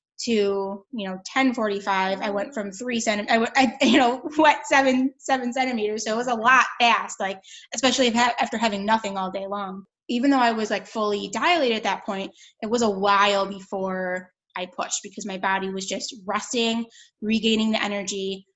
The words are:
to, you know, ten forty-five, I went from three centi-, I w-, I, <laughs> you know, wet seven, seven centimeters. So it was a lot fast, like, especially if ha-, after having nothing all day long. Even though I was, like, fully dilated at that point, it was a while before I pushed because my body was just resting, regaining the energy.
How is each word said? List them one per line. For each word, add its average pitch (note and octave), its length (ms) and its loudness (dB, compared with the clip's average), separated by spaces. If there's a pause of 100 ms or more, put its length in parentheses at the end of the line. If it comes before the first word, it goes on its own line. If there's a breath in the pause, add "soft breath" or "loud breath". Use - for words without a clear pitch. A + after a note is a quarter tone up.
(200)
to, A#3+ 120 -2
you G3 760 -2
know, F#3 180 -6
ten C4 260 2
forty-five, G3 680 -2
I A3 100 -4
went G3+ 240 -4
from G3+ 160 -6
three A#3+ 300 -6
centi-, G#3 280 -2
I A3+ 100 4
w-, A3+ 180 0
I, B3+ 220 4
<laughs> C#4+ 60 2
you B3 140 6
know, B3+ 240 2 (160)
wet D#4 280 6
seven, C4+ 520 4
seven B3+ 340 -2
centimeters. A3+ 520 -2
So A3 80 -2
it A3 40 -2
was B3 120 -2
a B3 60 0
lot A#3 320 6 (140)
fast, G#3 380 2
like, F#3+ 220 -6 (340 loud breath)
especially B3+ 320 2
if A3+ 80 2
ha-, A#3+ 240 4
after A#3 180 -2
having G3+ 300 -2
nothing G#3 320 0
all F#3 140 -4
day G3 160 -8
long. G3 340 -8 (260)
Even B3 220 2
though C4+ 80 6
I A#3+ 140 4
was, A3 180 -2
like, G3 160 -4
fully G#3 460 -4
dilated C4+ 440 2
at G#3+ 60 -6
that F#3+ 240 -4
point, G3 240 -6 (320 loud breath)
it G#3+ 80 -4
was A#3 120 2
a A3+ 60 4
while G3 580 4
before F#3 840 -6 (280)
I F3+ 60 -8
pushed - 380 -6
because G#3+ 240 -12
my F#3+ 100 -6
body F#3+ 320 -2
was F#3+ 160 -6
just G3 300 -6 (100)
resting, A3+ 600 -2 (340 loud breath)
regaining A3 520 2
the - 100 0
energy. G3 720 -6